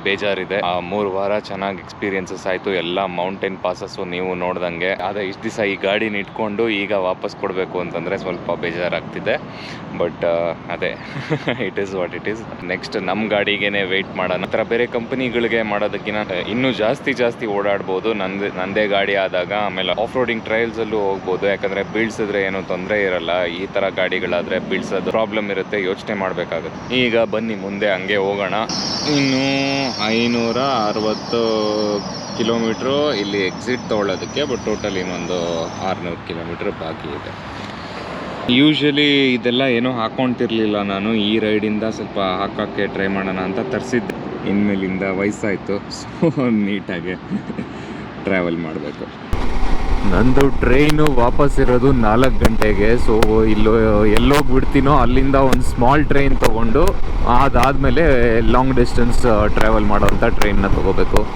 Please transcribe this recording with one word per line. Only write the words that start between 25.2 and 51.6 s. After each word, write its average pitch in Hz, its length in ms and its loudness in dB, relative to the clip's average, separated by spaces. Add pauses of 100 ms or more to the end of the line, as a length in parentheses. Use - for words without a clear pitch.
ಇರುತ್ತೆ, 95 320 -4
ಯೋಚನೆ 98 320 -6
ಮಾಡ್ಬೇಕಾಗುತ್ತೆ. 85 800 -6
ಈಗ 120 240 2
ಬನ್ನಿ 110 360 -2
ಮುಂದೆ 101 380 -4
ಹಂಗೆ 95 220 -4
ಹೋಗೋಣ. 98 380 -2 (640)
ಇನ್ನು 135 920 -2
ಐನೂರ 117 500 0
ಅರವತ್ತು 110 840 -2 (960)
ಕಿಲೋಮೀಟ್ರು 117 760 -2
ಇಲ್ಲಿ 101 340 -2
ಎಕ್ಸಿಟ್ 113 420 -6
ತಗೊಳ್ಳೋದಕ್ಕೆ, 104 520 -2
but 131 240 -4
ಟೋಟಲ್ 104 320 -4
ಇನ್ನೊಂದು 87 640 -4 (260)
ಆರ್ನೂರು 85 380 -8
ಕಿಲೋಮೀಟ್ರ್ 82 420 -8
ಬಾಕಿ 80 400 -10
ಇದೆ. - 520 -12 (1080)
Usually 143 640 2
ಇದೆಲ್ಲ 123 280 0
ಏನೂ 127 300 0
ಹಾಕ್ಕೊಂತಿರ್ಲಿಲ್ಲ 113 880 -2
ನಾನು. 101 320 -2
ಈ 107 260 0
ರೈಡಿಂದ 107 440 0
ಸ್ವಲ್ಪ 107 360 -6
ಹಾಕೋಕ್ಕೆ 98 680 -4
ಟ್ರೈ 95 200 -2
ಮಾಡೋಣ 95 300 -4
ಅಂತ 92 220 -4
ತರಿಸಿದ್ದೆ. - 720 -4 (180)
ಇನ್ಮೇಲಿಂದ 98 540 -2 (160)
ವಯಸ್ಸಾಯ್ತು, 101 580 -4
so - 720 -4 (160)
ನೀಟಾಗಿ 92 500 -6 (1080)
ಟ್ರಾವೆಲ್ 87 340 -2
ಮಾಡ್ಬೇಕು. 78 480 -8 (1080)
ನಂದು 127 380 6
ಟ್ರೈನು 147 560 4
ವಾಪಸ್ 135 540 6
ಇರೋದು 123 320 6